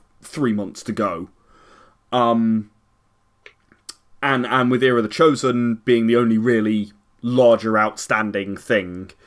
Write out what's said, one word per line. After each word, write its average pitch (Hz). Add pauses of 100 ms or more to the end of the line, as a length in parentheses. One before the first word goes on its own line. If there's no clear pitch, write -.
(220)
three 131
months 101
to 117
go. 90 (840)
Um, 113 (1500)
and, 131
and 123
with 123
Era 123
the 110
Chosen 127
being 117
the 117
only 113
really 107 (300)
larger 117
outstanding 107
thing, 92 (160)